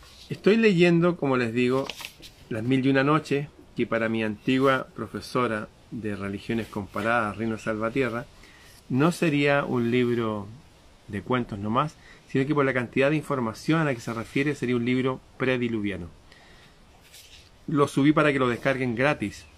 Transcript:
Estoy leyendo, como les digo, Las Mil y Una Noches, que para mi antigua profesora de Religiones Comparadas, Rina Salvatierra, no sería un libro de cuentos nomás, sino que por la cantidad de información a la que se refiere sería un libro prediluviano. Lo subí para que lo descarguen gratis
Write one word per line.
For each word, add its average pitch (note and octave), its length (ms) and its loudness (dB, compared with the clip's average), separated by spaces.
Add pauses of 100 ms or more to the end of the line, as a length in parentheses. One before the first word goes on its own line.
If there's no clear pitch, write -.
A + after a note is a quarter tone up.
(300)
Estoy F#3 280 4
leyendo, F3 600 6
como C3+ 200 0
les A#2 160 -2
digo, B2+ 340 0 (640)
Las A2+ 140 -6
Mil C3 220 2
y C3+ 40 4
Una C3+ 140 4
Noches, C#3+ 440 0 (280)
que A#2 120 -2
para A2+ 220 0
mi A2+ 140 -2
antigua C3 720 0
profesora A2 760 -4 (220)
de G#2+ 240 -8
Religiones G2+ 520 -6
Comparadas, G#2 680 -2
Rina A2 200 -4
Salvatierra, A2+ 680 -4 (640)
no C#3 220 4
sería C#3+ 540 2
un A#2+ 240 -2
libro A#2 580 0 (600)
de G2+ 140 -8
cuentos A#2+ 360 -4
nomás, A#2 380 -2 (320)
sino C3+ 180 0
que D3+ 80 -2
por C#3+ 120 2
la C3+ 80 0
cantidad B2+ 360 0
de D#3 60 2
información C#3+ 680 -2
a D#3 40 2
la C#3 100 0
que A#2 60 -12
se A#2 120 -8
refiere C3+ 400 -2
sería B2 220 -2
un A#2 100 0
libro B2+ 340 0 (180)
prediluviano. A2+ 680 -2 (1600)
Lo C#3+ 200 2
subí C#3+ 240 4
para D3+ 220 4
que C3+ 60 0
lo B2+ 100 2
descarguen B2 460 -2
gratis B2+ 500 -2 (120)